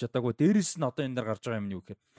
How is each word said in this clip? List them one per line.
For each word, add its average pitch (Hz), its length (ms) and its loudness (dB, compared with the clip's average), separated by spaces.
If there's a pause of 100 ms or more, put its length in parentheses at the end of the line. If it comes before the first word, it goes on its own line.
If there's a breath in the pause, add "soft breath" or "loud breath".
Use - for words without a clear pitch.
чадаагүй. 120 320 0
Дээрээс 196 420 4
нь 160 60 -2
одоо 135 240 -2
энэ 127 80 -6
дээр 113 160 -2
гарч 104 160 -6
байгаа 113 160 -2
юм 101 80 -4
нь 95 80 -4
юу - 20 -14
гэхээр - 200 -16 (180 soft breath)